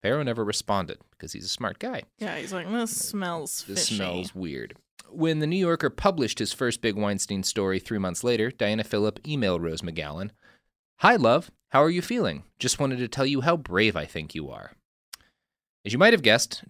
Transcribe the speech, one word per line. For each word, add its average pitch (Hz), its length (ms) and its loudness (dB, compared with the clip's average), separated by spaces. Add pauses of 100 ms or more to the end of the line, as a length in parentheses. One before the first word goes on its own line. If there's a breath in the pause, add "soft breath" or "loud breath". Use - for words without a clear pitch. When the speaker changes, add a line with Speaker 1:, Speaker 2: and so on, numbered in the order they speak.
Speaker 1:
Farrow 135 200 0
never 117 220 -2
responded 101 540 -4 (140)
because - 200 -16
he's - 120 -12
a 92 40 -10
smart 101 300 -6
guy. 247 240 -8 (160)
Speaker 2:
Yeah, 208 200 -8
he's - 140 -10
like, 180 180 -8
"This 233 260 -2
smells 170 720 -6
Speaker 1:
This 98 200 -2
Speaker 2:
fishy." 110 80 -2
Speaker 1:
smells 92 380 -4
weird. 76 400 -8 (340)
When 160 300 0
The 151 80 0
New 170 100 0
Yorker 170 340 2
published 160 500 0
his 107 120 -2
first 120 280 -2
big 107 160 0
Weinstein 101 460 -2
story 95 360 0
three 107 200 -4
months 92 260 -4
later, 120 260 2
Diana 107 340 0
Phillip 107 380 -2
emailed 107 380 0
Rose 80 220 -4
McGowan, 82 480 -8 (680 soft breath)
"Hi, 226 160 8
love. 139 340 4 (200)
How 139 140 8
are 160 60 4
you 175 120 0
feeling? 143 400 -2 (160)
Just - 220 -2
wanted 135 180 -2
to 123 100 -4
tell 135 180 -2
you 139 160 0
how 170 140 4
brave 107 400 2
I 78 100 -4
think 78 280 -8
you 73 160 -8
are." - 220 -16 (1120 soft breath)
As 104 80 -6
you 120 60 2
might 214 140 8
have 185 100 4
guessed, 113 480 4